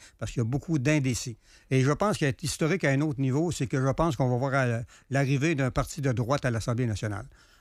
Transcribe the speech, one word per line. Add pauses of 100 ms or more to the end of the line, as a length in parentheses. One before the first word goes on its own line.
(200)
parce
qu'il
y
a
beaucoup
d'indécis. (340)
Et
je
pense
qu'elle
est
historique
à
un
autre
niveau,
c'est
que
je
pense
qu'on
va
voir
à
la, (260)
l'arrivée
d'un
parti
de
droite
à
l'Assemblée
nationale. (360)